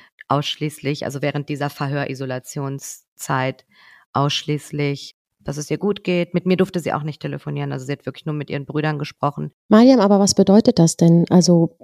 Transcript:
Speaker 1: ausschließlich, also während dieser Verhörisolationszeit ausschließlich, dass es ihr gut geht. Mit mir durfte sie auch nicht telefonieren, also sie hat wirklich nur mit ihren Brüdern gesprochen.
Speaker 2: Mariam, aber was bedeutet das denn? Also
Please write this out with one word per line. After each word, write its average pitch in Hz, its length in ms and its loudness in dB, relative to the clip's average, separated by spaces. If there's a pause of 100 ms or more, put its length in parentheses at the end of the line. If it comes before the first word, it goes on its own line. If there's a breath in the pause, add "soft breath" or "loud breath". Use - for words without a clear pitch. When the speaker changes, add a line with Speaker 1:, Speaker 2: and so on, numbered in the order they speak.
(280 soft breath)
Speaker 1:
ausschließlich, 147 760 -4
also 135 160 -8
während 143 280 -6
dieser 143 200 -4
Verhörisolationszeit 135 2000 -8 (480 soft breath)
ausschließlich, 143 1000 -4 (240)
dass 143 180 -10
es 147 140 -8
ihr 156 80 -6
gut 202 240 -4
geht. 175 320 -2
Mit 180 100 -2
mir 185 100 2
durfte 185 240 0
sie - 140 -4
auch 147 100 -4
nicht 151 180 -10
telefonieren, 143 500 -8
also 131 140 -8
sie 139 80 -6
hat - 120 -12
wirklich - 200 -12
nur 151 100 -6
mit 147 160 -8
ihren 143 140 -6
Brüdern 151 340 -4
gesprochen. 147 520 -6 (180)
Speaker 2:
Mariam, 240 300 8
aber 202 200 4
was 196 160 2
bedeutet 202 420 4
das 165 200 4
denn? 170 320 6
Also 170 540 4